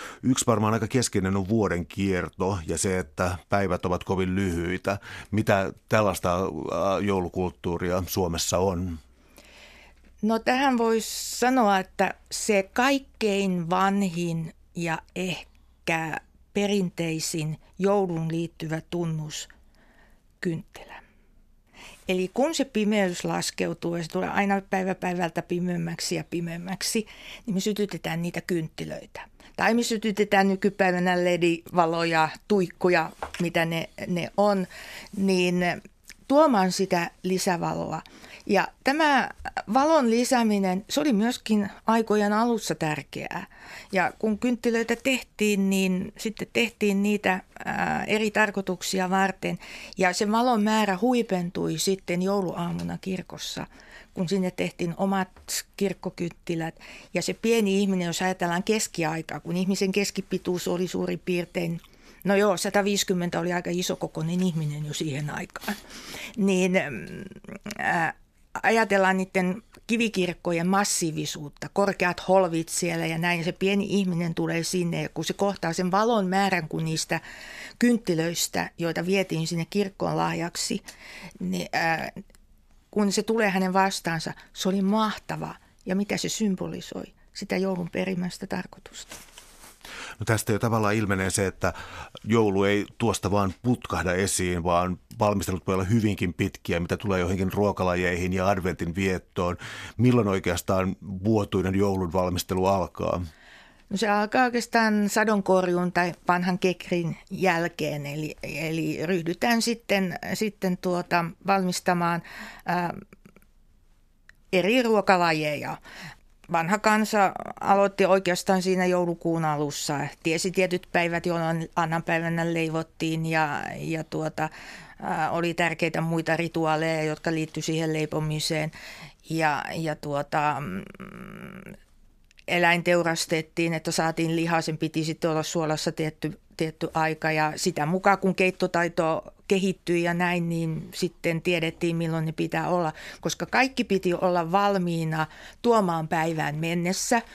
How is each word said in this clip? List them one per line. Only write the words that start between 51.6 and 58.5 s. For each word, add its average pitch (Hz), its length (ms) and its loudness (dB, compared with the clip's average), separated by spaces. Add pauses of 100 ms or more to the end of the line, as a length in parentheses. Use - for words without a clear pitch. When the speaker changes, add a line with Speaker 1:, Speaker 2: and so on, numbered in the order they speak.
Speaker 2:
sitten 185 440 -2
jouluaamuna 175 800 -2
kirkossa, - 680 -8 (460)
kun 175 160 -4
sinne 185 220 0
tehtiin 175 460 -4
omat 196 320 0 (480)
kirkkokynttilät. 175 1000 -6 (340)
Ja 175 80 0
se 185 120 -4
pieni 202 480 2
ihminen, 190 240 2
jos 170 160 -2
ajatellaan 185 420 0